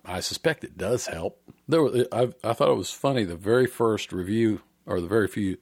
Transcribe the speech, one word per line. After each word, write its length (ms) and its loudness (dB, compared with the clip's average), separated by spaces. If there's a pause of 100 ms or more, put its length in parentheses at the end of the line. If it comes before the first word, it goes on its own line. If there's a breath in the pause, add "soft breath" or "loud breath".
I 160 -6
suspect 420 -4
it 140 -16
does 300 -2
help. 340 -8 (260)
There 160 4
was, 280 2
I, 180 2 (140)
I 100 0
thought 160 2
it 80 4
was 140 -6
funny, 320 0
the 120 -4
very 320 4
first 460 0
review, 480 0 (240)
or 160 -2
the 60 -4
very 200 2
few 340 -4